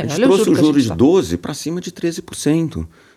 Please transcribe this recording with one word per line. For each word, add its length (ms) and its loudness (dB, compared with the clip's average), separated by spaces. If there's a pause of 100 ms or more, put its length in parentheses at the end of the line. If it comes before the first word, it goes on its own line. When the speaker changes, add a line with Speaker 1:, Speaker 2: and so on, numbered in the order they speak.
Speaker 1:
gente 120 -6
Speaker 2:
olha 120 2
o 20 6
Speaker 1:
trouxe 160 4
Speaker 2:
juro 80 2
Speaker 1:
o 20 4
Speaker 2:
que 60 2
a 40 4
Speaker 1:
juro 140 2
Speaker 2:
gente 60 4
Speaker 1:
de 60 -2
Speaker 2:
tá. 40 -6
Speaker 1:
doze 420 2
pra 180 -10
cima 260 -8
de 100 -12
treze 320 -8
por 140 -16
cento, 520 -2 (280)